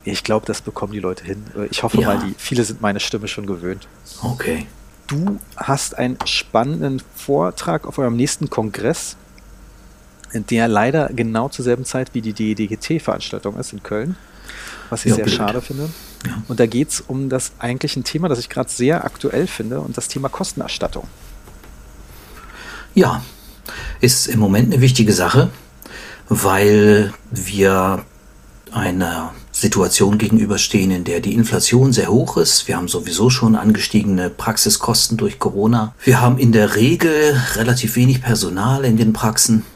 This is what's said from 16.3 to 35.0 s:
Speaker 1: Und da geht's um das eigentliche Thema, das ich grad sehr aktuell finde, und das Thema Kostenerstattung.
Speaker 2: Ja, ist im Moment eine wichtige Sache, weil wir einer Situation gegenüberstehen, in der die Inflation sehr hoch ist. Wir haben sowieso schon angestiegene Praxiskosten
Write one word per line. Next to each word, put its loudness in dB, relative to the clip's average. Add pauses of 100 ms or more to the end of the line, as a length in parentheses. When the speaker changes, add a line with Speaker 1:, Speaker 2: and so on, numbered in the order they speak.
Speaker 1:
Und -4
da 6
geht's -2
um -6
das -4
eigentliche -6
Thema, -4
das 0
ich -10
grad -4
sehr 0
aktuell -4
finde, -8
und -8
das -8
Thema -6
Kostenerstattung. -8 (1900)
Speaker 2:
Ja, 4 (800)
ist 2
im 0
Moment 4
eine 4
wichtige 6
Sache, 4 (800)
weil 6 (160)
wir 2 (680)
einer -4 (180)
Situation 2
gegenüberstehen, 2
in -2
der -2
die -4
Inflation 4
sehr 0
hoch 2
ist. 2
Wir -2
haben -4
sowieso 0
schon 4
angestiegene 2
Praxiskosten 0